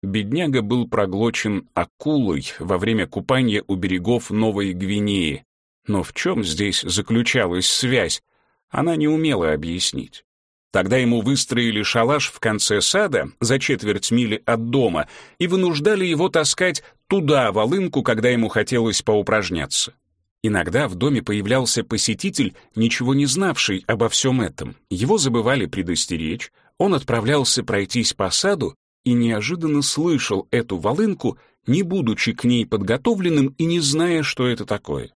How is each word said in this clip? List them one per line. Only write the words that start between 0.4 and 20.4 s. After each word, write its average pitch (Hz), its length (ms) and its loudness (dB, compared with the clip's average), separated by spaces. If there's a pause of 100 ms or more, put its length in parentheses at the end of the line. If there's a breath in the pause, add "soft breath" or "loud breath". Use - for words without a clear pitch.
был 117 240 0
проглочен 104 880 0
акулой 98 840 -2
во 92 200 -2
время 104 280 0
купания 113 600 0
у 101 80 -2
берегов 92 560 -2
Новой 101 420 0
Гвинеи. 95 720 -2 (420)
Но 101 160 0
в - 100 -10
чем 170 320 -2
здесь 90 380 -2
заключалась 104 840 0
связь, 120 560 0 (480)
она 165 260 0
не 151 120 2
умела 147 440 2
объяснить. 80 720 -6 (480)
Тогда 95 240 2
ему 120 240 2
выстроили 117 640 0
шалаш 123 480 0
в - 100 -16
конце 107 400 0
сада, 131 500 0 (100)
за 123 180 0
четверть 104 520 -2
мили 117 340 0
от 117 260 0
дома, 131 360 2 (320 loud breath)
и 175 80 0
вынуждали 185 580 2
его 170 240 0
таскать 165 540 0 (240 loud breath)
туда 143 460 2
волынку, 139 500 0
когда 110 260 2
ему 117 200 2
хотелось 113 540 0
поупражняться. 98 920 0 (480)